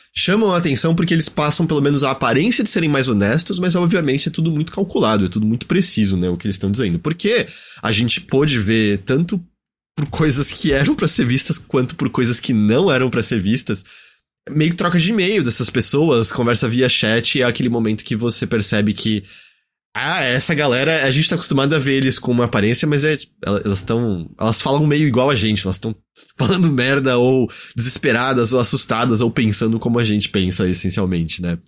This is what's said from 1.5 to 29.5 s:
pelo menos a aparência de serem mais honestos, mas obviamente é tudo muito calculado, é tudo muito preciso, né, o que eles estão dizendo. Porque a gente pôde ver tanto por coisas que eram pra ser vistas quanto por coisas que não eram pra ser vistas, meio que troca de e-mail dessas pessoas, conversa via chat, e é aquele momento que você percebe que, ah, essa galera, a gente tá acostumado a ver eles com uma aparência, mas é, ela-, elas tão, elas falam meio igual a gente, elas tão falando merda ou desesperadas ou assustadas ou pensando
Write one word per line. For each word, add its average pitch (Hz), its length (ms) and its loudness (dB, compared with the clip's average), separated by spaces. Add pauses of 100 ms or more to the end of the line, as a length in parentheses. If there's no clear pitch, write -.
pelo 151 120 0
menos 139 220 2
a 135 80 0
aparência 143 540 0
de 202 60 -2
serem 170 180 0
mais 135 200 0
honestos, 123 520 0
mas 180 160 0
obviamente 170 520 0
é - 40 -8
tudo 165 180 -2
muito 156 220 -4
calculado, 110 540 0
é - 20 0
tudo 107 180 -2
muito 117 200 -2
preciso, 110 500 0
né, 90 120 0
o 87 80 -2
que 95 120 -6
eles 95 80 -4
estão 98 140 -4
dizendo. 104 280 0
Porque 190 480 -2 (340)
a 110 120 -2
gente 113 280 0
pôde 139 380 0
ver 107 400 2
tanto 160 420 -2 (560)
por 147 100 -4
coisas 143 460 0
que 151 200 0
eram 151 240 2
pra 196 100 -2
ser - 200 2
vistas 127 320 0
quanto 127 360 -2
por 135 160 -4
coisas 123 300 -2
que - 120 -4
não 117 380 2
eram 131 180 2
pra 120 140 -2
ser 117 160 0
vistas, 101 460 -2 (640)
meio 151 220 0
que 170 60 -4
troca 175 220 0
de 165 120 0
e-mail 196 340 2
dessas 120 260 0
pessoas, 131 600 2
conversa 120 360 0
via 127 200 2
chat, 113 500 0
e 127 40 2
é - 20 2
aquele 123 240 0
momento 113 340 -2
que 113 140 -4
você 117 300 -2
percebe 107 460 0
que, 107 300 -2 (720)
ah, 151 280 -4
essa 131 320 0
galera, 143 500 0
a 135 60 2
gente 147 180 0
tá 185 60 0
acostumado 143 400 0
a 156 40 2
ver 135 160 0
eles 131 240 0
com 123 140 -4
uma 120 140 2
aparência, 113 420 0
mas 147 160 0
é, 151 140 0 (260)
ela-, 101 200 0
elas 98 180 0
tão, 110 560 -2
elas 113 240 0
falam 147 240 2
meio 147 200 2
igual 127 240 2
a 143 40 2
gente, 104 300 0
elas 92 140 -2
tão 110 160 -6 (440)
falando 185 320 2
merda 131 480 2
ou 127 320 2 (240)
desesperadas 123 800 0
ou 127 80 2
assustadas 117 600 0
ou 117 100 2
pensando 113 480 0